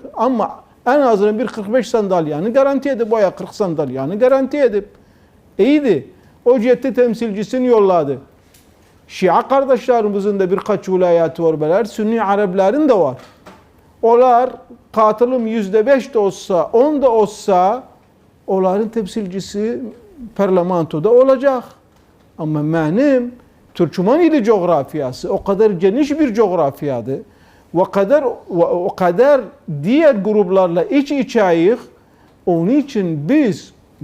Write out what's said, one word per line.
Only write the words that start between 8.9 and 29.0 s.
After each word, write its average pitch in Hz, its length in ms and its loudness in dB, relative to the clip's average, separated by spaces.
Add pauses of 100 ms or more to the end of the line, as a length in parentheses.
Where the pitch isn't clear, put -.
Şia 185 400 0
kardeşlerimizin 226 920 0
de 185 120 0
birkaç 196 380 -4
vilayeti 170 540 2
var, 160 180 0
beler, 175 240 0
Sünni 220 380 -4
Arapların 202 640 0
da 220 100 4
var. 131 180 0 (840)
Onlar 240 480 4 (420)
katılım 226 560 0
yüzde 214 380 0
beş 262 280 0
de 226 60 0
olsa, 190 540 -2
on 277 280 2
da 262 100 4
olsa, 208 720 0 (640)
onların 190 420 0
temsilcisi 208 920 -8 (540)
parlamentoda 180 760 0
olacak. 262 520 2 (760)
Ama 151 360 -4
benim 240 580 0 (420)
Türkmen 190 460 0
ili 311 240 2
coğrafyası 170 880 -2
o - 100 -4
kadar 202 260 2
geniş 202 420 0
bir 285 220 0
coğrafyadı. 143 880 -2 (520)
O 170 100 2
kadar, 196 400 0
o, 170 420 -2
o 175 300 -4
kadar 240 460 2 (420)